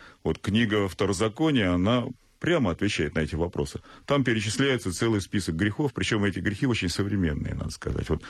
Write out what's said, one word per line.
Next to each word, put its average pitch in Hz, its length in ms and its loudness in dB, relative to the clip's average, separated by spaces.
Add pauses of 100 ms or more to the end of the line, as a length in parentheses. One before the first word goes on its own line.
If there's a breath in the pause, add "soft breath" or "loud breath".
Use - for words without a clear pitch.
(220 loud breath)
Вот 80 160 -2
книга 104 500 2
Второзакония, 104 880 0
она 117 320 2 (380)
прямо 147 260 2
отвечает 82 440 -2
на 80 60 0
эти 78 160 -2
вопросы. 78 440 -2 (240 loud breath)
Там 143 180 2
перечисляется 117 680 0
целый 110 300 2
список 90 340 -2
грехов, 104 380 0
причем 101 300 0
эти 98 160 0
грехи 98 260 -2
очень 104 240 0
современные, 87 640 0
надо 76 160 -6
сказать. - 400 -6
Вот 80 200 -2